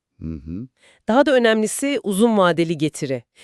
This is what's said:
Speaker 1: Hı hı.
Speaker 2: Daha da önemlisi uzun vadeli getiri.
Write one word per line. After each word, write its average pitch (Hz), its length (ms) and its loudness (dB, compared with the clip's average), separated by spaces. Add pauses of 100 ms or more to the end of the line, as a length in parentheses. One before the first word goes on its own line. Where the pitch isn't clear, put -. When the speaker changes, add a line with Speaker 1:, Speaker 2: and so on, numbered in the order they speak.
(200)
Speaker 1:
Hı 82 140 -8
hı. 82 340 -12 (400)
Speaker 2:
Daha 254 180 4
da 294 80 2
önemlisi 233 680 0
uzun 214 360 2
vadeli 170 400 2
getiri. 135 440 -4 (220)